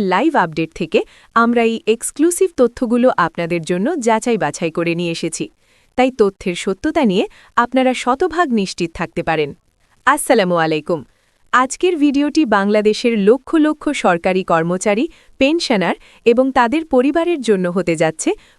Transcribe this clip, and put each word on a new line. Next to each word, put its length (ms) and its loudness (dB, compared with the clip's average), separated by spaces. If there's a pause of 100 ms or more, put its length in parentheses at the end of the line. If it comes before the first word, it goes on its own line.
লাইভ 300 0
আপডেট 380 -2
থেকে 260 -2 (360)
আমরা 280 2
এই 140 0 (100)
এক্সক্লুসিভ 720 0
তথ্যগুলো 500 2 (100)
আপনাদের 460 -2
জন্য 240 -2 (120)
যাচাই 380 0
বাছাই 340 -4
করে 240 -2
নিয়ে 200 -4
এসেছি, 300 -6 (520)
তাই 200 2
তথ্যের 380 0
সত্যতা 500 -2
নিয়ে 200 2 (320)
আপনারা 360 2
শতভাগ 600 -2
নিশ্চিত 400 -2
থাকতে 300 -8
পারেন। 260 -2 (580)
আসসালামু 500 2
আলাইকুম। 420 0 (540)
আজকের 440 -2
ভিডিওটি 500 0
বাংলাদেশের 720 0
লক্ষ 380 2
লক্ষ 260 0 (120)
সরকারি 480 0
কর্মচারী, 600 0 (340)
পেনশনার 560 0 (300)
এবং 260 4
তাদের 340 2
পরিবারের 560 0
জন্য 280 0
হতে 260 -2
যাচ্ছে 340 -2 (300)